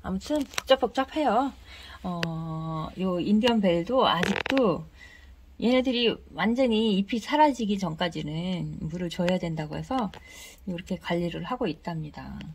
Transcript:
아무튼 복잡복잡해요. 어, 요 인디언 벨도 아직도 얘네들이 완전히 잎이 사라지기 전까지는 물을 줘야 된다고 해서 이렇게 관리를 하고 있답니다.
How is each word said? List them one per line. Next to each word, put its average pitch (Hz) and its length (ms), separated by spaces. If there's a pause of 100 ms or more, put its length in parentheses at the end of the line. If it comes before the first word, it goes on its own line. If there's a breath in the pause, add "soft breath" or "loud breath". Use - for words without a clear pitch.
아무튼 190 440
복잡복잡해요. 262 1080 (520 loud breath)
어, 160 840 (120)
요 180 200
인디언 220 400
벨도 190 460
아직도 185 800 (760 loud breath)
얘네들이 240 560 (180)
완전히 220 640
잎이 202 220
사라지기 240 580
전까지는 160 1000
물을 175 300
줘야 180 280
된다고 160 380
해서 202 340 (560 loud breath)
이렇게 180 300
관리를 170 480
하고 247 220
있답니다. 147 720 (160)